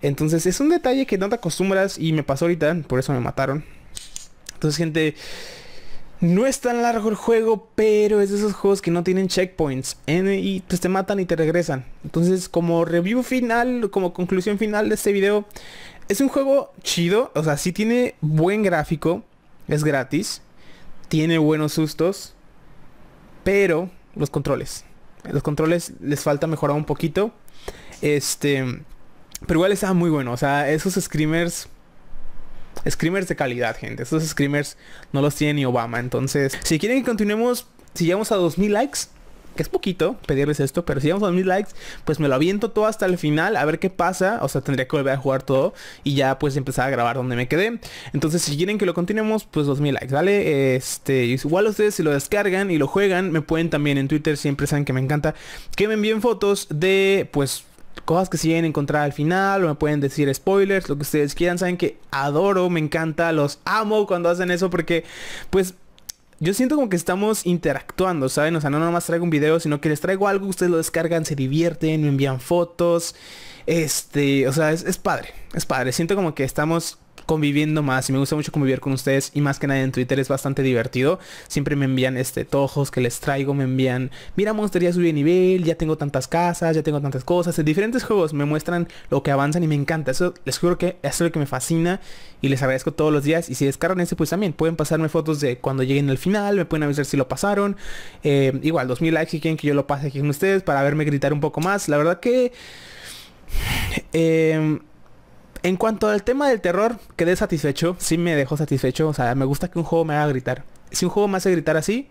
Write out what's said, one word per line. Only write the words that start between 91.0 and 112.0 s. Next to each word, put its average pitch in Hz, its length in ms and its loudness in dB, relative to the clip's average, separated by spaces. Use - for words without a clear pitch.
eso 139 220 -2
es 170 60 2
lo - 20 -4
que 160 80 -2
me 143 60 0
fascina 165 540 -2
y 135 80 0
les 135 120 2
agradezco 131 320 0
todos 156 180 2
los 147 120 2
días. 160 260 0
Y 135 60 -6
si 143 100 0
descargan 170 360 0
ese, 170 140 -2
pues 160 140 0
también 185 240 -2
pueden 165 220 0
pasarme 156 340 0
fotos 156 300 0
de 127 180 0
cuando 135 260 -2
lleguen 139 260 2
al 135 80 0
final, 202 400 0
me 170 80 0
pueden 156 180 -2
avisar 143 220 0
si - 120 -2
lo 139 100 0
pasaron. 202 480 0
Eh, 139 380 2
igual, 151 260 0
dos 123 140 -2
mil 165 120 2
likes 160 180 0
si 160 80 -2
quieren 160 180 0
que 147 100 -2
yo 143 60 4
lo 139 140 2
pase 143 200 -2
aquí 135 120 -6
con 147 100 0
ustedes 190 340 2
para 139 200 2
verme 147 220 2
gritar 143 280 2
un 147 60 -2
poco 151 220 -2
más. 196 280 0
La 147 80 4
verdad 165 220 2
que, 247 320 2
eh, 160 640 2
en 190 120 2
cuanto 220 300 0
al 208 140 2
tema 269 260 0
del 233 140 2
terror, 202 380 0
quedé 175 200 2
satisfecho. 165 640 0
Sí 165 220 0
me 170 160 2
dejó 143 200 0
satisfecho. 143 520 0
O 151 80 0
sea, 123 180 0
me 135 120 0
gusta 143 260 -2
que 175 80 -4
un 165 40 0
juego 165 220 2
me 156 80 -2
haga 151 140 2
gritar. 127 360 -4
Si - 140 -2
un 180 60 0
juego 208 160 2
me 196 100 0
hace 190 120 2
gritar 160 260 2
así 214 360 -2